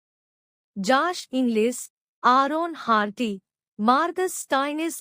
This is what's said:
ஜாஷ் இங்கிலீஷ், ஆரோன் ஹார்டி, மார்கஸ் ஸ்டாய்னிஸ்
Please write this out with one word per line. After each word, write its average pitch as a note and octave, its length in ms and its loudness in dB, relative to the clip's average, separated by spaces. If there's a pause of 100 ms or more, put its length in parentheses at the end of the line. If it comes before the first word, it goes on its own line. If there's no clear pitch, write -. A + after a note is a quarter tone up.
(760)
ஜாஷ் C4+ 540 0
இங்கிலீஷ், A#3+ 540 0 (380)
ஆரோன் C#4+ 520 2
ஹார்டி, G#3+ 580 0 (460)
மார்கஸ் E4 600 0
ஸ்டாய்னிஸ் D4 640 -2